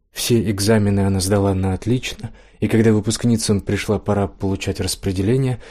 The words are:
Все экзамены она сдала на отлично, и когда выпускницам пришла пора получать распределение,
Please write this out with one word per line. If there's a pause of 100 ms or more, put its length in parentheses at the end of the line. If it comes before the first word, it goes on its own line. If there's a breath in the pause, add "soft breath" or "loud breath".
(120)
Все
экзамены
она
сдала
на
отлично, (280 soft breath)
и
когда
выпускницам
пришла
пора
получать
распределение, (120 loud breath)